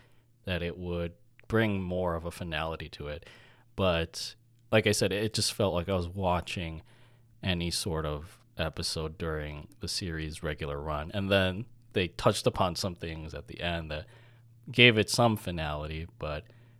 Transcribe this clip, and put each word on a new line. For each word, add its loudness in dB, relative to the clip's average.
that -2
it -4
would -4
bring 2
more 0
of -4
a -6
finality -4
to -12
it. -10
But 0
like 6
I 6
said, 2
it -2
just 0
felt 2
like 0
I 2
was 0
watching -2
any 0
sort -2
of -6
episode -4
during -6
the -8
series' -6
regular -4
run. -4
And -2
then 4
they 4
touched 2
upon 0
some -4
things -8
at -12
the -14
end -4
that -8
gave 10
it 4
some 4
finality, -6
but -6